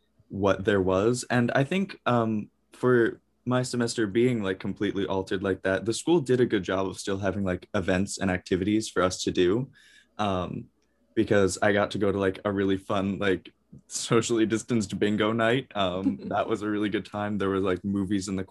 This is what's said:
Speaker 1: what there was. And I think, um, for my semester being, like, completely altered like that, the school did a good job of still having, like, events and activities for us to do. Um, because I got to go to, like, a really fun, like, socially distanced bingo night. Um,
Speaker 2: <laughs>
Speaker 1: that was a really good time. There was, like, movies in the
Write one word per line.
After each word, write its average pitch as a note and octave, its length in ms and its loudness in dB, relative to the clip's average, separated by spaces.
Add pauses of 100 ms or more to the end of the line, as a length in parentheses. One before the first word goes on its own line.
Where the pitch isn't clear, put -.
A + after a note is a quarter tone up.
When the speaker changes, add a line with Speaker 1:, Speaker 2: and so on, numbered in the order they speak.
(300)
Speaker 1:
what G2 360 0
there G#2 160 2
was. G2 480 2
And A#2+ 220 2
I C#3 120 2
think, F#3+ 440 -4
um, A2 420 0 (240)
for B2 480 2 (240)
my B2+ 160 2
semester A#2+ 460 -2
being, A#2 340 2
like, F#2+ 180 -2
completely G2 460 -2
altered F#2+ 380 -4
like F#2+ 180 -2
that, F#2+ 240 0
the A2 80 -2
school E3 280 0
did B2+ 200 2
a A#2+ 60 6
good G#2 160 0
job F#2+ 240 -2
of F#2+ 100 -8
still G2 220 -4
having, G2 240 -2
like, F2+ 320 -4
events F#2+ 420 0
and G2 140 -2
activities F#2+ 580 0
for F2 140 0
us F#2 220 0
to F#2+ 60 0
do. F#2+ 380 2 (480)
Um, F2 480 -4 (480)
because G#2 480 4
I G#2 120 4
got G2+ 180 2
to G2+ 80 -6
go G2 120 2
to, G2 60 0
like, F#2+ 280 0
a G#2+ 60 2
really G2 260 2
fun, G2 420 -2
like, F#2+ 340 -2 (340)
socially A2+ 600 0
distanced G#2+ 500 -2
bingo G#2+ 360 2
night. A#2 420 0
Um, F#2+ 460 -2
Speaker 2:
<laughs> G2 80 -10
Speaker 1:
that G#2 200 -2
was G#2 140 -2
a G#2 60 -4
really G#2 200 -2
good G2 160 -4
time. G#2 320 -6
There F#2+ 120 0
was, G2 140 0
like, F2+ 220 -2
movies G2 420 -2
in G2 100 -4
the F#2+ 140 -4